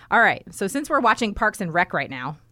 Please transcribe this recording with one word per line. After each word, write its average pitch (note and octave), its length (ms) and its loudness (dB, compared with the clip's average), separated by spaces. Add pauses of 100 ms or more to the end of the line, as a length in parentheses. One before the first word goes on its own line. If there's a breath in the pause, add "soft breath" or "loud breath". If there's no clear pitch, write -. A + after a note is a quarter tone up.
(100)
All A3+ 100 4
right, F#3+ 220 4 (100)
so G3 140 -4
since C#4 240 -4
we're C#4+ 100 2
watching G#3+ 340 2
Parks G#3+ 260 -2
and F3 120 -4
Rec E3+ 200 0
right C#3 180 -4
now, C3+ 280 -10 (140)